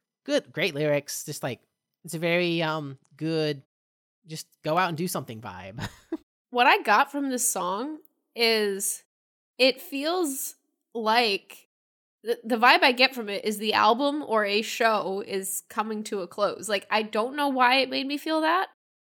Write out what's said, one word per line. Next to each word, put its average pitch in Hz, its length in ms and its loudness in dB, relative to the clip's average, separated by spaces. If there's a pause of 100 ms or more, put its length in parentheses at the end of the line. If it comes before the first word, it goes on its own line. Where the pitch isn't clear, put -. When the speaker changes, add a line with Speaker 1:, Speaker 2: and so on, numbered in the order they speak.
(260)
Speaker 1:
good, 269 260 -2
great 160 240 -2
lyrics. 147 480 -2
Just, - 180 -12
like, 127 200 -6 (420)
it's 160 100 -12
a 165 60 -6
very, 170 420 0
um, 156 360 -4 (200)
good, 151 460 -2 (640)
just 160 180 -12 (180)
go 156 140 0
out 180 120 2
and 165 80 -4
do 180 100 -2
something 131 340 -8
vibe. 101 460 -12 (240)
<laughs> 320 80 -8 (320)
Speaker 2:
What 247 160 4
I 359 160 4
got 233 280 4
from 285 200 -4
this 247 180 -2
song 208 480 -4 (380)
is 214 680 0 (540)
it 254 240 4
feels 294 720 -4 (380)
like 220 760 0 (560)
the, 440 200 -2
the 226 140 0
vibe 277 260 8
I 277 80 6
get 254 240 2
from 233 140 -8
it 202 140 -6
is 214 140 -2
the 214 160 -2
album 269 540 4
or 214 180 2
a 202 160 0
show 208 640 0
is 190 440 -6
coming 214 360 -6
to 208 160 -6
a 180 60 -8
close. - 420 -2
Like, 196 220 -2
I 214 120 2
don't 226 320 -4
know 294 140 0
why 254 280 4
it 262 120 0
made 262 180 -4
me 285 100 -4
feel 320 240 -2
that, 339 260 0 (440)